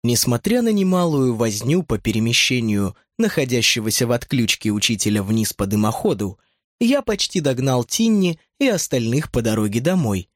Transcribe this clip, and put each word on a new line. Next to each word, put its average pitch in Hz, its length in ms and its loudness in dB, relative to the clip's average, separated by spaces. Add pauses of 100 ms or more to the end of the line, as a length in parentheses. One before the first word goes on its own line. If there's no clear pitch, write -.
Несмотря 123 600 0
на 233 60 2
немалую 175 640 2
возню 113 480 0
по 110 160 -2
перемещению 110 960 0 (220)
находящегося 123 880 0
в 120 40 0
отключке 120 600 0
учителя 104 500 0
вниз 107 320 0
по 98 140 -4
дымоходу, 104 720 -2 (400)
я 262 240 2
почти - 360 -2
догнал 131 440 0
Тинни 202 560 0 (200)
и 277 80 2
остальных 143 640 -2
по 120 120 0
дороге 110 360 0
домой. 131 560 0